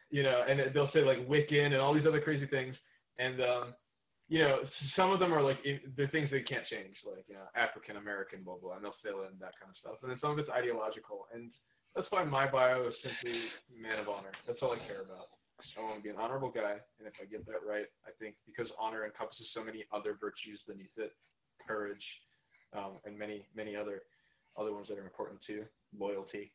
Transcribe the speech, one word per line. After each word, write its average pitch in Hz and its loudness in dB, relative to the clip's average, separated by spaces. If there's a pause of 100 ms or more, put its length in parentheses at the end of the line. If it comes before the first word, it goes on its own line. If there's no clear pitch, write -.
(100)
you 143 4
know, 131 6 (100)
and 135 4
they'll 143 6
say, 156 8
like, 127 6
Wiccan 147 6
and 143 4
all 135 6
these 151 6
other 156 6
crazy 147 2
things, 131 -2 (420)
and, 127 0
um, 123 4 (640)
you 160 4
know, 139 8
s-, 139 -4 (280)
some 185 8
of 190 4
them 180 4
are, 151 6
like, 135 4
i-, 139 -2 (180)
they're 139 4
things 147 2
they 135 2
can't 120 0
change, 101 -8
like, 95 -12
you 101 -16
know, 98 -16 (100)
African 110 -2
American, 98 -8
blah, 90 -12
blah, 92 -10
and 98 -14
they'll 101 -10
fill 98 -8
in 95 -16
that 92 -14
kind 98 -20
of 92 -20
stuff, - -16
and 127 -10
then 127 -8
some 147 -2
of 147 -2
it's 147 -4
ideological, 110 -2
and 117 -12 (440)
that's - -4
why 185 2
my 135 2
bio 127 4
is 117 -6
simply 120 -4 (400)
man 110 -4
of 104 -4
honor. 98 -6 (140)
That's 120 -4
all 127 2
I 117 -2
care 101 -8
about. 92 -14 (480)
I 110 -6
wanna 110 -4
be 104 -8
an 104 -8
honorable 123 -2
guy, 107 -2 (240)
and 110 -12
if 107 -20
I 101 -12
get 107 -10
that 107 -6
right, 104 -2 (200)
I - -16
think 107 -10 (100)
because 110 -8
honor 110 -4
encompasses 110 -10
so 113 -6
many 110 -10
other 104 -4
virtues 104 -8
beneath 98 -14
it, 113 -6 (560)
courage, 104 -6 (680)
um, 98 -8 (120)
and 104 -12
many, 104 -8 (120)
many 107 -6
other, 104 -6 (540)
other 107 -2
ones 104 -8
that 101 -8
are 98 -12
important 98 -10
too, 107 -8 (340)
loyalty. 98 -6